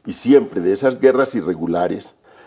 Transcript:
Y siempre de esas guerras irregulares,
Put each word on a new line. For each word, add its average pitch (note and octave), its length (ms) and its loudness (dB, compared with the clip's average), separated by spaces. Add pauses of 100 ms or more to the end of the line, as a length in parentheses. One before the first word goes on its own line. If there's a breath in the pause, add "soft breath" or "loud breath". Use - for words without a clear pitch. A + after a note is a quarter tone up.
Y - 80 -10
siempre B2 480 2
de F2+ 120 0
esas B2+ 280 -2
guerras C3 340 2
irregulares, E2+ 800 -4 (320 soft breath)